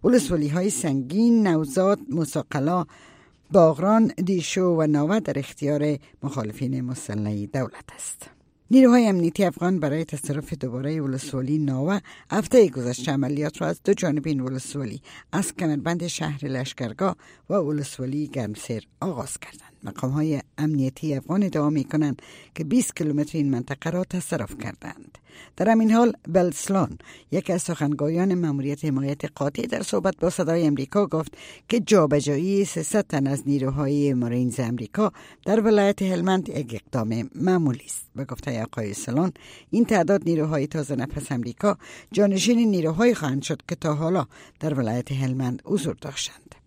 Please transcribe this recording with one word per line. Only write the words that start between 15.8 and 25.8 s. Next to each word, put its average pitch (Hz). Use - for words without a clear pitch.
شهر 147
لشکرگاه 131
و 180
ولسوالی 147
گرمسیر 110
آغاز 160
کردند. -
مقام‌های 143
امنیتی 147
افغان 180
ادعا 151
می‌کنند 151
که 160
بیست 220
کیلومتر 151
این 143
منطقه 135
را 180
تصرف -
کردند. -
در 202
همین 226